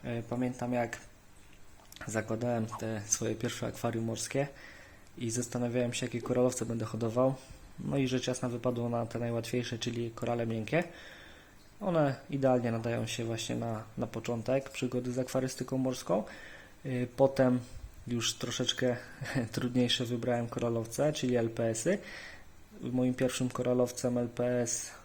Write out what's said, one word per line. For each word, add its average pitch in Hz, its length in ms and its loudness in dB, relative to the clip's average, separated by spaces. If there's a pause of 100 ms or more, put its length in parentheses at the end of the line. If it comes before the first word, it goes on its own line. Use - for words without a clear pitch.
E, 117 200 -4
pamiętam, 123 500 -2
jak 120 240 0 (1080)
zakładałem 113 580 0 (140)
te 110 260 -4
swoje 110 300 0
pierwsze 117 320 -4
akwarium 113 380 -2
morskie 113 420 -2 (680)
i 117 140 -2
zastanawiałem 120 640 0
się, - 120 -2
jakie 120 160 -2
koralowce 123 440 2
będę 113 200 -2
hodował. 117 500 2 (440)
No 143 180 -2
i 131 100 2
rzecz 123 200 0
jasna 127 220 -2
wypadło 120 400 0
na 117 160 0
te 113 140 -4
najłatwiejsze, 117 600 -2
czyli 117 320 -2
korale 120 360 0
miękkie. 113 360 0 (960)
One 160 360 4 (140)
idealnie 127 420 4
nadają 113 360 0
się 113 180 -2
właśnie 117 300 -2
na, 113 280 -2 (140)
na 120 100 0
początek 120 600 0
przygody 123 420 -2
z 123 80 0
akwarystyką 131 580 0
morską. 131 460 2 (640)
E, 123 220 0
potem 135 520 6 (480)
już 120 260 0
troszeczkę 123 640 0 (240)
<laughs> 123 300 -2
trudniejsze 123 540 4
wybrałem 120 420 2
koralowce, 117 680 2
czyli 123 220 2
L 117 140 4
P 113 200 2
S-y. 165 280 2 (840)
Moim 127 320 2
pierwszym 127 360 2
koralowcem 123 680 2
L 120 120 0
P 123 320 2
S - 300 -2 (140)